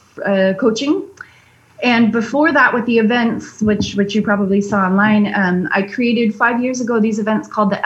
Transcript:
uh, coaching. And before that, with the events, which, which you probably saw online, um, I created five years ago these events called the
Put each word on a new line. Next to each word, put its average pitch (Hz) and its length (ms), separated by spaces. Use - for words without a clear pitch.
uh, 190 340
coaching. 277 420
And 233 300
before 285 400
that, 262 220
with 240 120
the 233 120
events, 226 640
which, 202 340
which 202 180
you 214 80
probably 202 380
saw 202 240
online, 202 500
um, 180 380
I 202 120
created 233 520
five 240 260
years 254 200
ago 233 180
these 220 200
events 214 280
called 208 220
the - 160